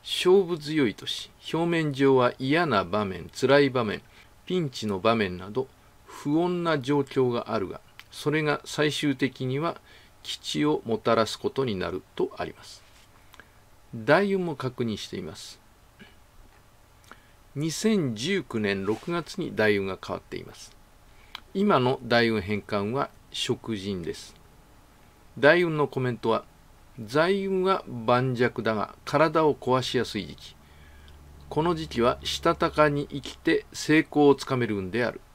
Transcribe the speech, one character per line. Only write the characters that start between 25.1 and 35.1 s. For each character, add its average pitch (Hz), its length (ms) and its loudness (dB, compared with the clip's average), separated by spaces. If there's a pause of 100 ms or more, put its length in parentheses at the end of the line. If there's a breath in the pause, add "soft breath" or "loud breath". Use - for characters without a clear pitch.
大 165 240 6
運 160 140 0
の 147 100 2
コ - 140 -4
メ 127 100 0
ン 113 60 -6
ト 113 120 -4
は、 110 140 0 (580)
財 170 440 0
運 190 180 0
は 190 240 0
盤 123 460 0
石 117 300 0
だ 110 120 0
が、 101 200 -4 (100)
体 156 400 2
を 147 100 4
壊 127 260 0
し - 160 -4
や 117 80 0
す - 140 -6
い 85 80 -8
時 71 80 -14
期。 - 200 -20 (960 soft breath)
こ 151 140 -2
の 175 120 2
時 160 120 -8
期 - 140 -2
は 123 220 4
し - 160 -6
た 170 160 2
た 160 160 0
か 151 180 4
に 143 180 -2
生 139 140 -10
き - 160 -14
て 160 340 0
成 - 280 4
功 147 280 4
を 139 80 8
つ - 100 -12
か 135 120 0
め 117 100 0
る 104 100 -2
運 92 140 -6
で 113 140 0
あ 110 60 -2